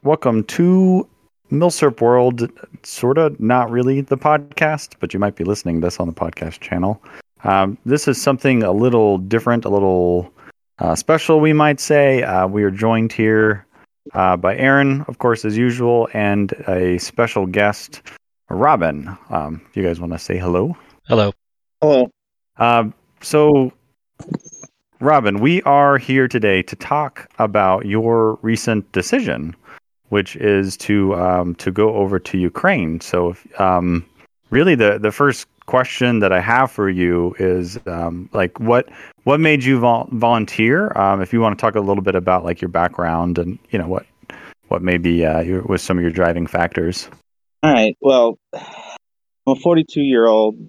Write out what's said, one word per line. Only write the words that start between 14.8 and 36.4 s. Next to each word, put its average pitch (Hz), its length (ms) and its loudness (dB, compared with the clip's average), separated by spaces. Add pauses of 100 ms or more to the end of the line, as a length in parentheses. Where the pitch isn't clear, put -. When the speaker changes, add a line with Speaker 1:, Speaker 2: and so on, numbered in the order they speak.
Speaker 1:
of 127 120 -14
course, 117 260 -2
as 107 120 -2
usual, 120 540 0
and 101 400 0 (160)
a 90 300 0
special 107 480 -2
guest, 104 560 -2 (480)
Robin. 90 680 -2 (120)
Um, 80 320 -6 (140)
you 101 60 -4
guys 85 200 -2
wanna 82 180 -8
say 92 180 -6
hello? 92 380 -2 (320)
Speaker 2:
Hello. 104 240 2 (500)
Speaker 3:
Hello. 139 300 2 (460)
Speaker 1:
Uh, 117 320 2 (320)
so, 147 500 2 (1300)
Robin, 123 380 2
we 170 220 2
are 143 360 4
here 131 300 0
today 104 360 0
to - 120 -10
talk - 640 -6
about 101 460 0
your 110 560 0
recent 110 500 -4
decision, 90 640 -4 (540)
which 101 260 -2
is 98 400 0
to, 98 400 0
um, 90 400 -2
to - 160 -6
go 107 240 0
over 98 240 0
to - 180 -6
Ukraine. 87 600 -2
So, 87 300 -2
if, - 320 -10
um, 90 440 0 (440)
really, 156 260 4
the, 107 240 2
the 104 140 -2
first - 340 -2 (200)
question 127 520 0
that 95 140 2
I 90 80 2